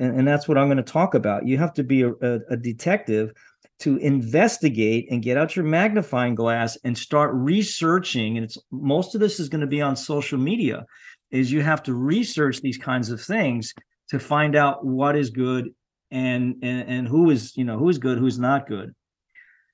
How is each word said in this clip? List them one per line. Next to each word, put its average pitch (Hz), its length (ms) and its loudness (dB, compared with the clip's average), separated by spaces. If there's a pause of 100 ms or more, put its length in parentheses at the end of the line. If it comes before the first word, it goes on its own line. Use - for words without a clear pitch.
and, 127 180 0
and 131 80 4
that's 143 220 2
what 147 100 4
I'm 139 80 4
gonna 135 160 2
talk 175 320 0
about. 104 320 0
You 127 120 0
have 160 160 0
to 143 100 -2
be 131 180 4
a, 120 80 2 (100)
a, 120 200 0 (100)
a 127 60 -2
detective 117 720 -2 (480)
to 139 200 0
investigate 123 1120 2
and 120 100 -2
get 123 140 0
out 156 180 0
your 180 100 -2
magnifying 156 720 0
glass 117 480 0
and 120 160 -4
start 147 360 2
researching. 160 1000 0
And 113 80 -2
it's, 110 140 -12 (140)
most 143 420 0
of 214 60 0
this 214 180 0
is 160 100 -4
gonna 151 180 -2
be 143 140 0
on 143 140 0
social 143 440 -4
media, 139 480 -2 (440)
is 131 220 0
you 151 100 2
have 151 220 0
to 131 100 -2
research 147 680 0
these 131 160 -4
kinds 123 320 -2
of 117 100 -6
things 131 520 -2 (360)
to 139 100 -4
find 147 380 2
out 143 280 2
what 135 300 2
is 143 160 2
good 127 380 -2 (420)
and, 127 520 -2
and, 123 260 -4
and 127 180 -2
who 160 240 6
is, 120 260 0
you 131 80 0
know, 113 140 -4
who 156 100 2
is 175 100 2
good, 127 200 0
who's 120 220 2
not 135 260 0
good. 95 260 -10 (800)